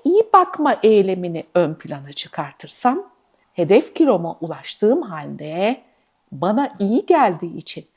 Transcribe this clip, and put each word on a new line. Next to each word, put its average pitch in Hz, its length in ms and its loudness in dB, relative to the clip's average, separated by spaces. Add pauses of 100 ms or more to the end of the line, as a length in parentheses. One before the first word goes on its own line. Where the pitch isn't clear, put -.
iyi 381 200 4 (100)
bakma 311 500 2
eylemini 185 640 2 (100)
ön 160 180 0
plana 143 400 -14
çıkartırsam, - 960 -6 (420)
hedef 185 420 2
kiloma 180 460 2
ulaştığım 208 600 -2
halde 160 800 -6 (500)
bana 208 380 -2 (100)
iyi 208 260 0
geldiği 180 520 0
için, - 280 -16 (120)